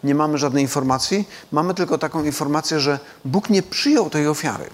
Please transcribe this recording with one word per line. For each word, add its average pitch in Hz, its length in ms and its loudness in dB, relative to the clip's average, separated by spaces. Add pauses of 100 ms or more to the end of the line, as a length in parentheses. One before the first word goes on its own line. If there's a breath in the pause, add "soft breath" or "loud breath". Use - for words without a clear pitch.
nie 143 100 2
mamy 151 240 2
żadnej 139 240 2
informacji. 135 640 0 (240 loud breath)
Mamy 170 220 2
tylko 175 240 -2
taką 156 260 -4
informację, 151 560 -2
że 139 180 0 (260 loud breath)
Bóg 165 260 0
nie 190 120 4
przyjął 233 480 2
tej 151 180 2
ofiary. 151 460 -4